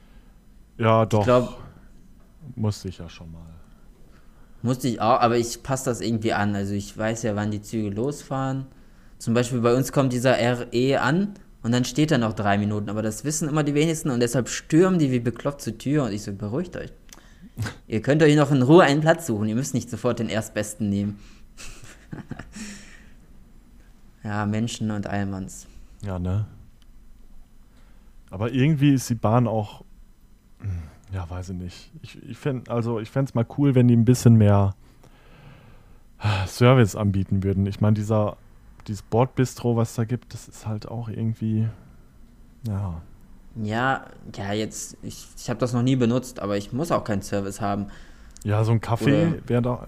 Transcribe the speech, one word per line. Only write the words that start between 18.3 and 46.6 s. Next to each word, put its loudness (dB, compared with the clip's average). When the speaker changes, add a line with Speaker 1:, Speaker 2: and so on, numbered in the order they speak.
Speaker 2:
noch 4
in 4
Ruhe 8
einen 4
Platz 2
suchen. -2
Ihr -4
müsst -4
nicht -4
sofort -2
den -4
Erstbesten -6
nehmen. -4
<laughs> -16
Ja, -4
Menschen -2
und -4
Allmanns. -6
Speaker 1:
Ja, -8
ne? -2
Aber -4
irgendwie 4
ist 0
die 0
Bahn 2
auch, -4
ja, -8
weiß -10
ich -8
nicht. -14
Ich, -20
ich -14
fänd, -6
also -2
ich -8
fänd's -2
mal 2
cool, 4
wenn 8
die 8
ein 6
bisschen 8
mehr 6
Service 4
anbieten 0
würden. 0
Ich -4
mein, 4
dieser, 0
dieses -8
Bordbistro, 0
was -2
da -2
gibt, -8
das -16
ist -20
halt -8
auch -10
irgendwie, -2
ja. -6
Speaker 2:
Ja, -2
ja, -6
jetzt, -8
ich, -14
ich -12
hab -6
das -2
noch 0
nie 2
benutzt, 0
aber -4
ich -8